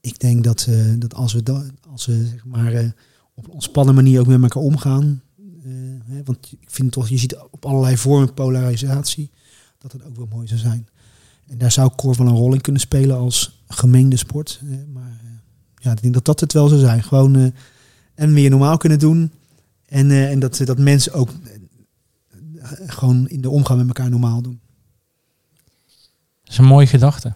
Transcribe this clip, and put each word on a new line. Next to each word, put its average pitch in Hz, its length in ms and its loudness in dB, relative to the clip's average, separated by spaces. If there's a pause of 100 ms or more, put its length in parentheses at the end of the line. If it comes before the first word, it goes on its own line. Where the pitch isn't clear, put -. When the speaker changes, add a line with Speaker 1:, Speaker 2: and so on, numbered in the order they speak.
Speaker 1:
ik - 180 -12
denk 120 240 0
dat, 113 260 -2
eh, 117 60 0 (220)
dat 117 160 -8
als 120 200 -6
we 117 100 -4
da-, 135 220 -6 (260)
als 127 140 -14
we, 117 260 -2
zeg 117 140 -18
maar, 117 280 -4
eh, 117 140 -2 (460)
op - 120 -20
een - 80 -20
ontspannen 139 420 2
manier 131 240 6
ook 123 80 2
met 127 140 6
elkaar 127 220 0
omgaan, 139 580 -2 (420)
eh, 131 60 -16 (360)
hè, 135 180 -14
want 131 140 -6 (220)
ik - 100 -20
vind 131 220 -4
toch, 120 180 -6
je 131 80 -2
ziet 127 200 -4 (140)
op - 140 -20
allerlei 131 320 0
vormen 135 360 0
polarisatie, 131 1000 -4 (460)
dat 131 140 -20
het 123 140 -20
ook 127 100 -20
wel 117 140 -14
mooi 113 180 -12
zou 113 120 -6
zijn. 113 280 -6 (600)
En 127 100 -16
daar 123 140 0
zou 131 240 2
korfbal 127 320 0
een 120 80 4
rol 123 180 2
in 135 80 -2
kunnen 139 200 -2
spelen 135 360 0
als - 500 -6
gemengde 127 500 4
sport. - 460 -8
Eh, 143 60 -14 (240)
maar, 123 300 -18
eh, 117 60 -20 (460)
ja, - 160 -4
ik 110 100 -4
denk 123 120 0
dat 123 120 -2
dat 151 140 2
het 151 140 -4
wel 147 140 4
zou 147 120 6
zijn. 117 240 2
Gewoon, 135 320 4
eh, 131 100 4 (680)
en 151 180 0
weer 143 160 4
normaal 139 280 4
kunnen 156 220 2
doen. 160 320 2 (540)
En, 139 260 2
eh, 139 200 2
en 139 80 0
dat, 131 260 -4
dat 123 120 -2
mensen 139 360 2
ook, 127 160 -2 (1300)
eh, 123 120 -20 (160)
gewoon 127 420 0
in 143 120 -10
de 127 80 -6
omgang 135 300 0
met 123 80 0
elkaar 127 220 -6
normaal 120 320 -2
doen. 123 180 -14 (1800)
Speaker 2:
Dat - 80 -20
is - 60 -4
een 127 80 6
mooie 139 220 8
gedachte. 131 480 0